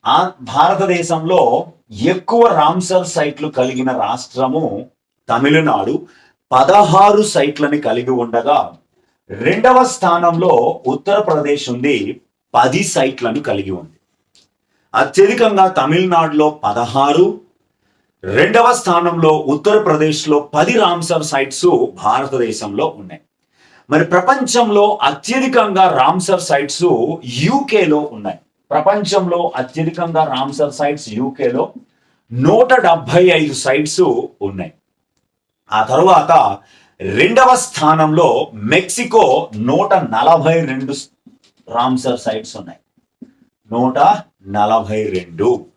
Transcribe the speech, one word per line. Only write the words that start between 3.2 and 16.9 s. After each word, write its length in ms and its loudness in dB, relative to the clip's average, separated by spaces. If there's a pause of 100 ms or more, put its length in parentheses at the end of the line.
కలిగిన 340 -2 (140)
రాష్ట్రము 580 -4 (680)
తమిళనాడు, 640 0 (600)
పదహారు 680 6 (100)
సైట్లని 540 0
కలిగి 360 -2
ఉండగా, 360 0 (720)
రెండవ 480 2 (160)
స్థానంలో 580 2 (400)
ఉత్తరప్రదేశ్ 840 -2
ఉంది, 220 -2 (580)
పది 280 0 (120)
సైట్లను 560 -2
కలిగి 300 -6
ఉంది. 180 -20 (1040)
అత్యధికంగా 640 4 (140)
తమిళనాడులో 680 2 (160)
పదహారు, 640 0 (1120)